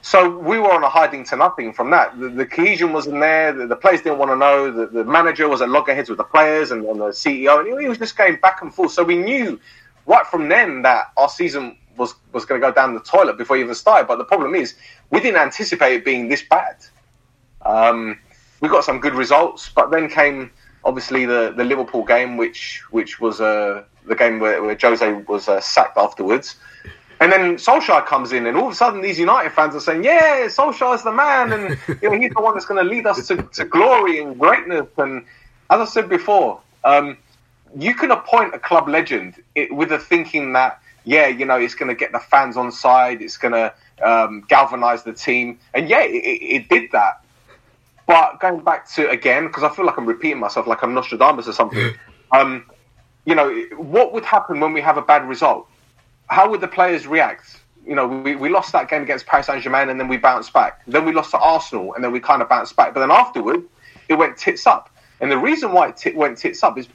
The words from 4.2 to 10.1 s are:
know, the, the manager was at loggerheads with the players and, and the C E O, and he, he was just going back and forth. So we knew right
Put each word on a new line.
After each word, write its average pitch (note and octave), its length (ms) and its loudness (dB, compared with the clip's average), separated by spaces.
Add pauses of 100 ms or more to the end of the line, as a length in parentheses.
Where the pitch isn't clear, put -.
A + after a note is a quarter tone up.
know, C#3 360 2
the, A2+ 160 -4
the A2+ 180 -4
manager D#3 420 0
was C3 140 -2
at B2 80 -2
loggerheads C#3 400 0
with G2+ 80 -6
the G#2+ 80 -4
players D#3 460 2
and, A2 140 -6
and G#2+ 140 -6
the G#2 140 -4
C C3+ 300 -4
E C3+ 40 4
O, D3 120 6
and F3 80 -4
he, C4+ 160 -6
he C#4 60 -4
was A3+ 100 -6
just A3 180 -10
going F#3+ 240 4
back F#3+ 200 2
and E3 120 -14
forth. F3+ 180 -2
So F3 120 0
we E3+ 140 0
knew G#3+ 420 -4 (460)
right - 220 4